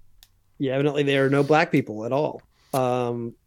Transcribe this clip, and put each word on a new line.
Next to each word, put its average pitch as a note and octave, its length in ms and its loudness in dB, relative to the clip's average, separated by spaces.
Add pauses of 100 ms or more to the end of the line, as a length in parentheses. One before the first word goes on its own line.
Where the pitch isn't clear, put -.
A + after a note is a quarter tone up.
(580)
Yeah, C3 160 -4
evidently C#3+ 280 0
there C#3 220 2
are C3+ 60 2
no C#3 120 4
Black D#3 300 2
people A2 320 -2
at A#2 80 -6
all, D3 300 -2 (320)
um, A#2+ 600 -2 (120)